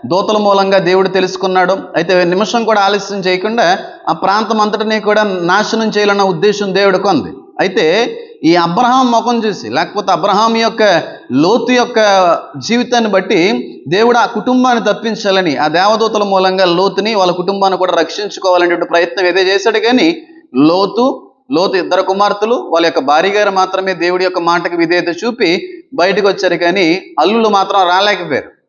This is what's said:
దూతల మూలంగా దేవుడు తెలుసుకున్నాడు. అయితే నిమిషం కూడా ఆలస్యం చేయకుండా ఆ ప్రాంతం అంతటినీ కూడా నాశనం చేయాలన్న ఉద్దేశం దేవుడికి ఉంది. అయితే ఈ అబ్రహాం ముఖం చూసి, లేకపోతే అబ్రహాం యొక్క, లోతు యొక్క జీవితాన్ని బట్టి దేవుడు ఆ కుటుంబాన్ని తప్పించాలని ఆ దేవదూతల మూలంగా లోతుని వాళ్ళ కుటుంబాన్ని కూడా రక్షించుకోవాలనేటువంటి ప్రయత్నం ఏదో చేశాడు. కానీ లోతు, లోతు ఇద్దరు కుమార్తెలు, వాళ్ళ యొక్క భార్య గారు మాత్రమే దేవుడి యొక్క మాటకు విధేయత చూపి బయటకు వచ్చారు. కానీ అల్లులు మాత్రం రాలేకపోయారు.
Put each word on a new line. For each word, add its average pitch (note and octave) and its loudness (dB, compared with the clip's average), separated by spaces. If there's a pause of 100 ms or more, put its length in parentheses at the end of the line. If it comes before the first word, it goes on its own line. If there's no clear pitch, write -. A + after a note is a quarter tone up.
దూతల G3 0
మూలంగా G3 2
దేవుడు F#3 2
తెలుసుకున్నాడు. F#3 0 (180)
అయితే F3+ 2
నిమిషం G3 0
కూడా G#3+ 2
ఆలస్యం G3+ -2
చేయకుండా F#3 0 (320)
ఆ E3 0
ప్రాంతం G#3 0
అంతటినీ G#3+ -2
కూడా G#3 2
నాశనం G3+ 0
చేయాలన్న G3+ 0
ఉద్దేశం G3 0
దేవుడికి G3 2
ఉంది. D#3+ 0 (280)
అయితే F#3 0 (220)
ఈ E3 4
అబ్రహాం A#3+ 2
ముఖం A#3 0
చూసి, G#3+ -6
లేకపోతే F3+ -2
అబ్రహాం G#3 2
యొక్క, A3+ 0 (480)
లోతు E3+ 2
యొక్క A#3+ 0 (580)
జీవితాన్ని A3+ -2
బట్టి F#3+ 0 (460)
దేవుడు A3+ 2
ఆ A3 2
కుటుంబాన్ని A#3 0
తప్పించాలని F#3+ -2
ఆ C#3+ 0
దేవదూతల G#3+ 0
మూలంగా F#3+ 2
లోతుని F#3+ 0
వాళ్ళ F3+ 2
కుటుంబాన్ని F#3+ -2
కూడా F3+ 0
రక్షించుకోవాలనేటువంటి F3 0
ప్రయత్నం F3 0
ఏదో F3+ 2
చేశాడు. G3 0
కానీ G#3 2 (380)
లోతు, F#3 2 (460)
లోతు F3+ 0
ఇద్దరు F3 0
కుమార్తెలు, G3+ 0
వాళ్ళ E3 0
యొక్క E3 0
భార్య D3+ 2
గారు G3+ 2
మాత్రమే F#3+ -2
దేవుడి F3+ -2
యొక్క F3+ -2
మాటకు E3+ -2
విధేయత E3+ 0 (160)
చూపి G#3 -2 (120)
బయటకు F#3+ 0
వచ్చారు. F#3 0
కానీ F3 0 (180)
అల్లులు A3 2
మాత్రం G3 2
రాలేకపోయారు. F3+ -2 (200)